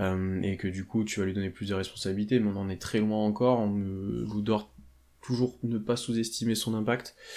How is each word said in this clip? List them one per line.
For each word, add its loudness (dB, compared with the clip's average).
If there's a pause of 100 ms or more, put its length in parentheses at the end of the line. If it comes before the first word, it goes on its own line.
euh, 0
et 0
que -4
du -4
coup, 0
tu -2
vas 2
lui 0
donner 0
plus -8
de 0
responsabilités, 0
mais 4
on -2
en -2
est -4
très 0
loin 2
encore, 4
on 2
ne, -2
Lou -4
Dort, 0 (480)
toujours 0
ne 0
pas 0
sous-estimer 0
son 0
impact. 0 (220)